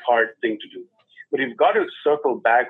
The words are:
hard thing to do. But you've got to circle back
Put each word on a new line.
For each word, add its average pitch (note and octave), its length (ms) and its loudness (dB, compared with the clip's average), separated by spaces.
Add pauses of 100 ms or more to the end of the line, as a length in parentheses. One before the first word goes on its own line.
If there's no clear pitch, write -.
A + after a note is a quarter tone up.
hard A#2 240 2 (100)
thing A2 200 -2
to - 80 -20
do. - 160 -18 (460)
But C#3 100 -2
you've B2 160 -4
got F3 160 2
to A3 120 0 (200)
circle D3 320 0
back A#2 340 2